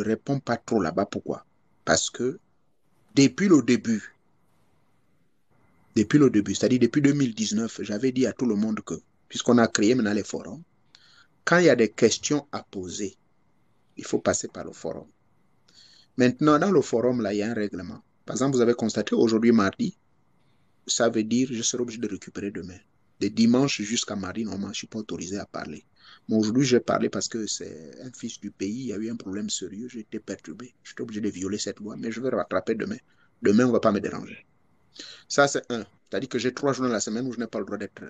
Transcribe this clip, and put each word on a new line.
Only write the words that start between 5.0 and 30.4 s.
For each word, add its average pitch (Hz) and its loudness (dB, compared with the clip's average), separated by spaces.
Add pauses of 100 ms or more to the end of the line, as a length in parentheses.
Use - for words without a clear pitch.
depuis 131 4
le 135 8
début, 98 2
c'est-à-dire 113 2
depuis 120 4
deux 139 6
mille 135 0
dix-neuf, 110 -4
j'avais 107 -2
dit 127 2
à 98 -2
tout 135 -4
le 110 2
monde 104 0
que, - -8 (340)
puisqu'on - 2
a 117 6
créé 113 2
maintenant 107 0
les 104 -2
forums, 117 -10 (840)
quand 170 4
il 180 6
y 156 8
a 127 6
des 113 4
questions - 2
à 104 -8
poser, 92 -10 (800)
il - -14
faut 113 -2
passer - 0
par 87 -14
le 82 -14
forum. - -10 (1120)
Maintenant, 147 6
dans 190 2
le 156 6
forum, 123 0
là, 101 -2
il 104 -2
y 101 0
a 107 -2
un 120 -4
règlement. 101 -6 (240)
Par - -8
exemple, 131 2
vous 120 4
avez 117 4
constaté, 110 -2
aujourd'hui, 113 4
mardi, 107 2 (880)
ça 117 0
veut 113 0
dire 117 0
que 127 -8
je 110 -6
serai 123 -2
obligé 120 -6
de 113 -4
récupérer 98 -8
demain. 90 -12 (420)
De 101 0
dimanche 117 4
jusqu'à 107 -4
mardi, 95 -6
normalement, 98 -6
je 98 -8
ne - -12
suis - -10
pas 110 -10
autorisé 90 -8
à 85 -10
parler. - -12 (460)
Mais 113 2
aujourd'hui, 110 2
j'ai 123 4
parlé 107 0
parce 98 -6
que 110 -8
c'est 80 -12
un 127 -16
fils - -12
du 101 -12
pays, 104 -6
il 131 -8
y 107 -6
a 95 -6
eu 110 -6
un 120 -6
problème 101 -8
sérieux, 110 -8
j'ai 117 -12
été 107 -12
perturbé. 110 -14